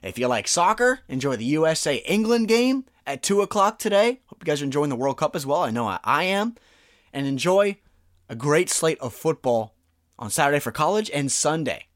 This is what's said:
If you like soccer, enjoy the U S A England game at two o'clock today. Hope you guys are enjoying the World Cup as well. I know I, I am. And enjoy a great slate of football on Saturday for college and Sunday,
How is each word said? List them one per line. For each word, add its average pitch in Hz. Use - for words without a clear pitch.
If 95
you 123
like 113
soccer, 220
enjoy 131
the 110
U 151
S 160
A -
England 220
game 254
at 139
two 202
o'clock 202
today. 220
Hope -
you -
guys 147
are 143
enjoying 147
the 131
World 135
Cup 156
as 143
well. 147
I 123
know 120
I, 95
I 143
am. 202
And 139
enjoy 185
a 117
great 151
slate -
of 123
football 123
on 110
Saturday 143
for 120
college 196
and 139
Sunday, 143